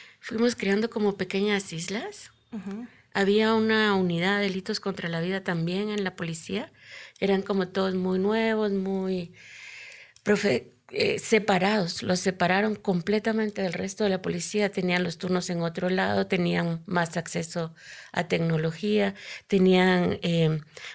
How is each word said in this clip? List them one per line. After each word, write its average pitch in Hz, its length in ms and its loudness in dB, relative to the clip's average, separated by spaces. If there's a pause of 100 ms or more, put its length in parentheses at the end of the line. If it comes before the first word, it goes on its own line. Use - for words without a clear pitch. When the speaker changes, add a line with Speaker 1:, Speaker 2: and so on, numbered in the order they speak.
(200)
Speaker 1:
Fuimos 233 360 0
creando 214 360 0
como 202 260 0
pequeñas 196 560 -2
islas. 196 560 -8 (220)
Speaker 2:
Ujú. 202 360 -10 (260)
Speaker 1:
Había 214 420 4
una 220 400 4
unidad 185 420 2
de 202 60 0
delitos 190 360 -4
contra 185 300 -6
la 165 100 -4
vida 185 240 -2
también 180 460 -2
en 208 160 -4
la 185 100 -6
policía. 190 560 -6 (480)
Eran 196 220 2
como 190 260 0
todos 190 260 0
muy 185 260 0
nuevos, 214 520 2
muy 190 640 -2 (920)
profe-, - 480 2 (200)
eh, - 280 0
separados. 202 840 2
Los 180 180 0
separaron 190 540 2
completamente 208 880 0
del 175 100 -2
resto 190 320 -4
de 196 60 2
la 185 100 0
policía. 185 500 -2
Tenían 180 320 0
los 170 140 -4
turnos 180 320 -2
en 170 120 -2
otro 170 280 -2
lado, 190 380 2
tenían 175 580 0
más 175 320 -2
acceso 165 580 -6 (380)
a 175 160 -2
tecnología, 170 840 0 (340)
tenían, 185 760 4
eh, 160 400 2 (340)